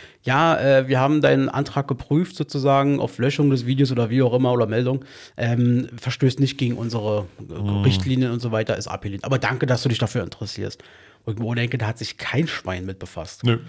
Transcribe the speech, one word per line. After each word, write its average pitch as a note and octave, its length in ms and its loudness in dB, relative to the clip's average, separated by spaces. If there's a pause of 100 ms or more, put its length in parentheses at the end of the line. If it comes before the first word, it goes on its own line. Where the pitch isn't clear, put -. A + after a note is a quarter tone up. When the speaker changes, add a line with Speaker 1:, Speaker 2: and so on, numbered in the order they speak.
(220)
Speaker 1:
„Ja, C#3 360 2
äh, C3+ 280 4
wir C3 140 2
haben D3 220 4
deinen C3+ 260 4
Antrag C#3 400 -2
geprüft, D#3 480 -2
sozusagen, C#3 640 2
auf - 180 -4
Löschung C#3+ 320 2
des B2+ 160 2
Videos C3 240 2
oder A#2 200 0
wie C3 120 4
auch A#2+ 120 4
immer B2+ 180 4
oder A#2+ 140 2
Meldung. B2+ 380 0 (320)
Ähm, A#2+ 600 2
verstößt B2 440 0
nicht C3+ 180 0
gegen A#2+ 180 -2
unsere, G#2+ 500 -2 (140)
äh, - 200 -16
Speaker 2:
Mhm. G2+ 220 0
Speaker 1:
Richtlinien B2+ 500 2
und A#2+ 80 -4
so A#2 120 -4
weiter, A2 240 0
ist G2 100 -8
abgelehnt. - 380 -8
Aber C3 140 0
danke, B2 280 -2
dass B2+ 160 0
du C3+ 60 0
dich A#2 100 0
dafür B2+ 240 -2
interessierst.“ - 600 -10 (420)
Und G#2+ 140 -8
ich A#2 40 -6
mir A#2 120 -4
denke, A#2+ 240 -2
da G#2+ 80 -2
hat A2 100 -4
sich - 220 -10
kein D#3 280 -2
Schwein F#2 380 -6
mit F#2+ 140 -10
befasst. - 460 -10
Speaker 2:
Nö, A#2 140 4 (100)